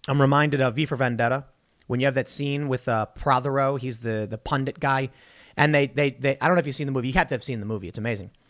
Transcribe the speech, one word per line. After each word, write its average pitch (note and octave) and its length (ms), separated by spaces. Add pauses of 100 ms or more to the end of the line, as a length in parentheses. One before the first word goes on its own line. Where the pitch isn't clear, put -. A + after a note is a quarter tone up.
I'm C#3 120
reminded C#3 420
of A#2+ 140
V D3+ 100
for C#3+ 100
Vendetta, B2 480 (420)
when B2 140
you C3 60
have C3+ 80
that C3 140
scene C#3+ 400
with, C3 200
uh, A2 260
Prothero. C3+ 640
He's B2 200
the, A2 300
the G#2+ 100
pundit C3+ 420
guy. C3+ 300 (460)
And D3+ 180
they, C#3+ 140
they, C#3 240
they, C3+ 280
I C3 60
don't F3 80
know F3 60
if D3 60
you've C#3 80
seen D3 120
the C#3 60
movie. C3 160
You C3 60
have F3 140
to C#3 60
have A#2 100
seen A#2+ 160
the G2+ 60
movie. G2+ 220
It's F#2 100
amazing. G#2 320 (200)